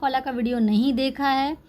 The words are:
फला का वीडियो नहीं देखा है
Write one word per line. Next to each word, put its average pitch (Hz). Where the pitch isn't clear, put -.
फला 269
का 269
वीडियो 240
नहीं 220
देखा 269
है 269